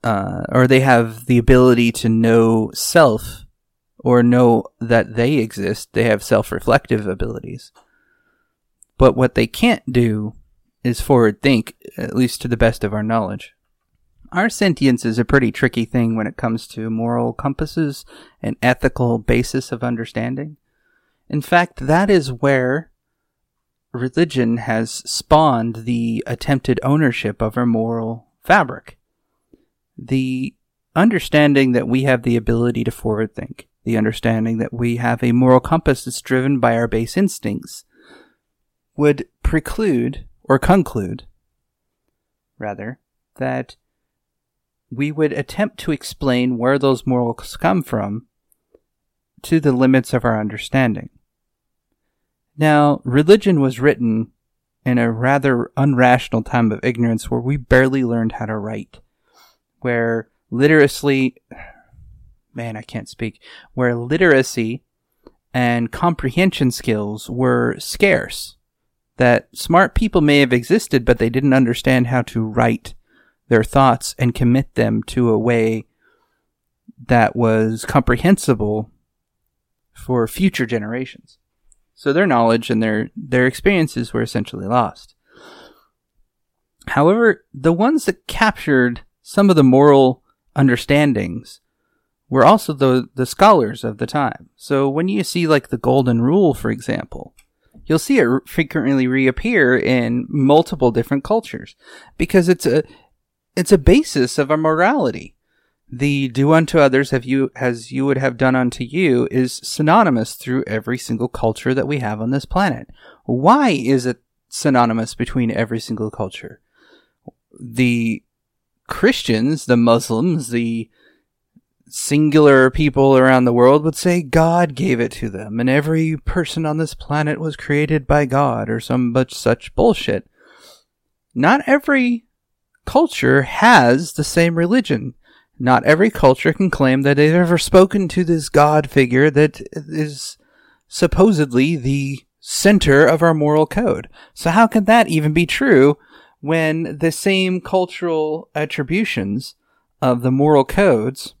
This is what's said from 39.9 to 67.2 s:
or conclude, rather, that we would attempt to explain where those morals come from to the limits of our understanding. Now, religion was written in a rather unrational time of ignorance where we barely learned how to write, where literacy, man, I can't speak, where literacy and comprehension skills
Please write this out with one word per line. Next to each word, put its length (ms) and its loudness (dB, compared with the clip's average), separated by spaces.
or 160 2
conclude, 680 0
rather, 400 -12
that 400 -8
we 220 -6
would 220 -2
attempt 440 -6
to 140 -8
explain 640 -4
where 220 0
those 280 0
morals 500 -4
come 260 -2
from 440 -6
to 160 0
the 140 2
limits 420 0
of 100 -2
our 140 -2
understanding. 720 -4
Now, 480 2
religion 560 4
was 200 0
written 500 0
in 120 0
a 140 0
rather 680 0
unrational 720 2
time 220 0
of 140 -6
ignorance 440 -2
where 120 -4
we 160 -4
barely 480 2
learned 280 -2
how 140 -10
to 100 -8
write, 440 -12
where 500 -4
literacy, 840 2
man, 220 -10
I 60 -14
can't 260 -12
speak, 340 -10
where 220 0
literacy 880 0
and 380 -2
comprehension 800 -2
skills 580 -6